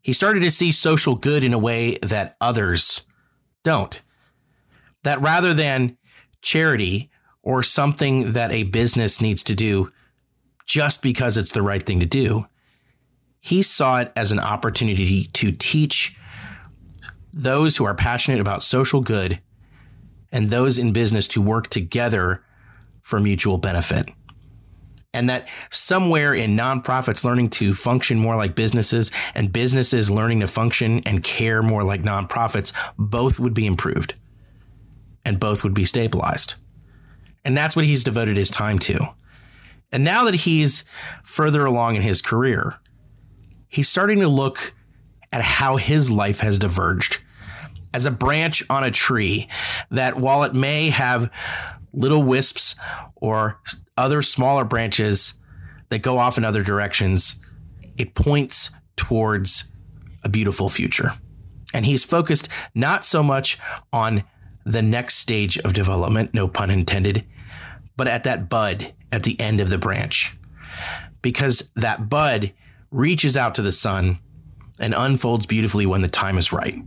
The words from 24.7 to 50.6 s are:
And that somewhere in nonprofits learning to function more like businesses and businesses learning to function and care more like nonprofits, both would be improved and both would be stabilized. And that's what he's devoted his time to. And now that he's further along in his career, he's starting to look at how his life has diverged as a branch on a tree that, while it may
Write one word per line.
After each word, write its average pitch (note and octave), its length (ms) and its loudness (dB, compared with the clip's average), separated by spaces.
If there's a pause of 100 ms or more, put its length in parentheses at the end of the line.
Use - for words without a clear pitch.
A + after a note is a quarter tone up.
And A#2+ 160 0
that B2+ 220 -2 (220)
somewhere D#3+ 640 2
in G#2+ 200 2
nonprofits B2+ 720 0
learning B2 240 2
to G2 240 0
function A#2+ 460 0
more A2+ 160 2
like G2+ 180 0
businesses A2+ 580 0 (220)
and G2+ 180 -2
businesses B2 600 2
learning A2 300 2
to F#2+ 60 0
function A2+ 600 0
and F#2+ 160 0
care A2+ 400 0
more A2 200 2
like G2 200 0
nonprofits, G2+ 680 -2 (280)
both A#2 400 0
would A#2+ 160 0
be A2 100 2
improved - 480 -2 (1120)
and G2+ 140 -2
both G#2+ 240 -2
would G2 100 0
be G2 100 2
stabilized. - 720 -2 (880)
And C3+ 140 0
that's D3+ 180 0
what D#3+ 100 4
he's C#3 180 4
devoted A2 340 2
his F#2+ 140 2
time G#2+ 280 0
to. - 360 -2 (760)
And C3 120 0
now G#3+ 220 2
that G3 100 2
he's D#3 500 2 (380)
further D3+ 420 2
along A#2 300 2
in G2 80 0
his G2+ 180 0
career, A#2 540 0 (920)
he's - 220 0
starting G3+ 300 2
to F#3 80 4
look C3+ 480 0 (560)
at B2 100 -4
how C3+ 360 2
his C#3+ 340 2
life G2+ 300 2
has G#2 180 2
diverged F2+ 580 0 (800)
as B2 100 0
a C#3+ 60 0
branch D3+ 580 0
on C3+ 140 0
a A#2+ 80 0
tree G#2+ 580 0 (400)
that, B2+ 280 0
while C3+ 260 2
it C#3 100 -2
may D3 380 0